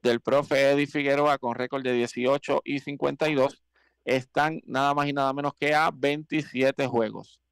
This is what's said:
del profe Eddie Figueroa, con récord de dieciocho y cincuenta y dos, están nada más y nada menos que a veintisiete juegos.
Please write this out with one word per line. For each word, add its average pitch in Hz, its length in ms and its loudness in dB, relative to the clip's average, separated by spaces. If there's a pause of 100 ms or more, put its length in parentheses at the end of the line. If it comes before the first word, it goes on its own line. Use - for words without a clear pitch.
del 120 180 2
profe 139 520 2
Eddie 143 160 2
Figueroa, 143 500 0
con 120 180 -4
récord 127 260 -6
de 127 120 -2
dieciocho 127 720 0
y 143 140 -4
cincuenta 143 500 -4
y 151 60 0
dos, 139 280 0 (400)
están 147 640 -2
nada 139 280 0
más 143 140 0
y 143 60 -4
nada 135 180 0
menos 143 220 -4
que 147 200 -2
a 156 200 2
veintisiete 143 920 -2
juegos. 107 520 -2 (120)